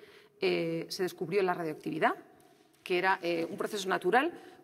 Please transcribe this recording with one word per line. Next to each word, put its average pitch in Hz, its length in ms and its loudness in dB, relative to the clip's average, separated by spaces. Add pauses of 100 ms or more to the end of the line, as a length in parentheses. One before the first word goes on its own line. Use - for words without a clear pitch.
(400)
eh, 165 500 0
se - 140 -4
descubrió 180 380 -2
la 180 120 4
radioactividad, 165 640 0 (680)
que 180 140 0
era, 190 240 4
eh, 170 280 0
un 202 80 -8
proceso 190 300 -4
natural 185 440 2 (320)